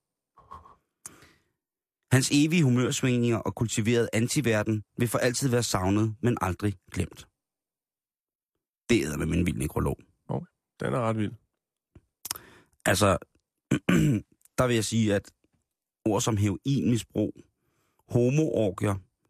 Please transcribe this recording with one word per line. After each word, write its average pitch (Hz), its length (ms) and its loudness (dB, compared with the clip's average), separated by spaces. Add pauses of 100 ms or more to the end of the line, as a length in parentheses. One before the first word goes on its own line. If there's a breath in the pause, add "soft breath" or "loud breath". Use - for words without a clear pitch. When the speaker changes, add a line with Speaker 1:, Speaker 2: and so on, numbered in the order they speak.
(2000 loud breath)
Speaker 1:
Hans 131 200 4
evige 156 320 4
humørsvingninger 123 760 2
og - 160 -6
kultiverede 117 580 0
antiverden 110 680 0 (160)
vil 120 100 0
for 127 100 -2
altid 127 300 0
være 120 140 2
savnet, 104 600 0
men 120 180 0
aldrig 95 340 -2 (180)
glemt. - 360 -8 (1600)
Det 110 140 2
er 76 120 -4
med 78 100 -4
min 82 200 0
vild 82 100 -2
nekrolog. - 420 -4 (300)
Speaker 2:
Åh, - 140 -6 (380)
den 131 140 -4
er 135 60 -2
ret 113 160 -2
vild. 107 160 -4 (1500 loud breath)
Speaker 1:
Altså, 101 320 2 (520)
<clears throat> 147 880 0
der 127 80 2
vil 123 80 0
jeg 110 100 0
sige, 110 300 0
at 98 160 -4 (760)
ord 107 160 0
som 117 160 0
heroinmisbrug, 107 960 0 (760)
homoorgier, 120 840 0 (360)